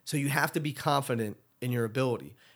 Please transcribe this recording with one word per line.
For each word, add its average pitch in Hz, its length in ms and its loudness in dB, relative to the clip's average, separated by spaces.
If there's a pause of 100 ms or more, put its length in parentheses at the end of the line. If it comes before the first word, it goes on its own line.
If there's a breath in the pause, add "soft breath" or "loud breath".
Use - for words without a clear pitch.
So - 140 -2
you 143 120 2
have 151 240 2
to 175 60 0
be 147 140 -2
confident 123 640 0 (240)
in 123 100 -2
your 120 140 0
ability. 113 500 -2 (200 soft breath)